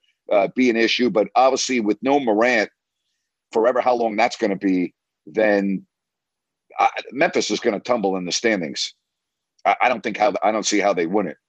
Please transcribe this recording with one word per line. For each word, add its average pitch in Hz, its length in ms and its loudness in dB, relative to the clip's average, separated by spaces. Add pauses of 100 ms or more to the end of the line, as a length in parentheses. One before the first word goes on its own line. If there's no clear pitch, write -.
(300)
uh, 98 240 2
be 127 160 4
an 110 60 0
issue. 113 340 2
But 98 240 0
obviously 127 460 2
with 104 200 0
no 139 200 2
Morant, 113 500 2 (800)
forever 120 300 2
how 123 140 2
long 113 200 -2
that's 117 220 0
gonna 101 180 0
be, 92 400 0 (320)
then 98 580 0 (920)
I, 98 100 2 (220)
Memphis 135 400 -2
is 104 100 -2
gonna 104 200 -2
tumble 98 360 -2
in 92 80 -8
the 82 80 -6
standings. 90 600 -2 (720)
I, 101 160 4
I 120 80 4
don't 113 120 -4
think 107 140 -6
how, - 160 2 (100)
I 104 100 2
don't 107 120 -4
see 104 140 0
how 95 160 2
they 87 120 -2
win 98 200 -2
it. 71 100 -10 (120)